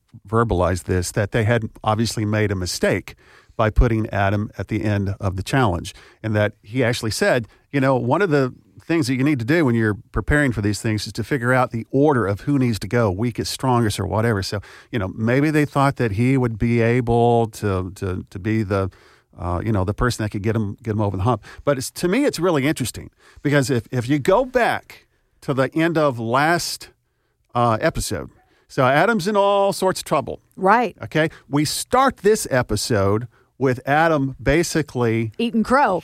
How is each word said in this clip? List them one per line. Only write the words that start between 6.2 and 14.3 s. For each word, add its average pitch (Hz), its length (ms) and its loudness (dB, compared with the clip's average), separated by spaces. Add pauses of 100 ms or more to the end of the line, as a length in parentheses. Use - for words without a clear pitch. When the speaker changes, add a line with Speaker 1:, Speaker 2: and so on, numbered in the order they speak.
Speaker 1:
and 110 140 -2
that 104 260 2
he 120 220 -4
actually 117 280 -2
said, 143 360 0 (240)
you 139 80 -2
know, 131 160 2
"One 123 260 0
of 190 100 0
the 135 220 2 (280)
things 160 240 0
that 131 80 -2
you 127 100 0
need 147 140 2
to 113 80 -4
do 156 200 2
when 120 100 2
you're 110 220 2 (140)
preparing 143 400 0
for 110 100 -4
these 104 200 -2
things 110 240 -2
is 107 80 -10
to 120 100 -6
figure 123 300 -2
out 127 160 2
the 113 220 -6
order 135 340 2
of 98 160 -2
who 143 160 0
needs 120 220 0
to 101 80 -10
go, 113 240 2
weakest, 101 400 -4
strongest, 120 480 0
or 95 80 -4
whatever." 104 340 0